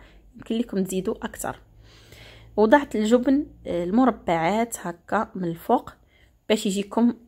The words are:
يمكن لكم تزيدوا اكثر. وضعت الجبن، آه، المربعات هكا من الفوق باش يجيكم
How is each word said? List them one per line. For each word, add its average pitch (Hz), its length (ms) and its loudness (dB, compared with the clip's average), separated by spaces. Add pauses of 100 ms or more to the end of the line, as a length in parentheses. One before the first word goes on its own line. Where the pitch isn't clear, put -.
(360)
يمكن - 200 -8
لكم 208 280 -4
تزيدوا 185 320 -4 (100)
اكثر. - 340 -10 (960)
وضعت 269 380 4
الجبن، 247 500 2 (220)
آه، 175 160 -2
المربعات 214 1000 0
هكا 190 540 -6
من - 80 -8
الفوق 175 500 -2 (560)
باش 214 160 0
يجيكم 202 480 0 (140)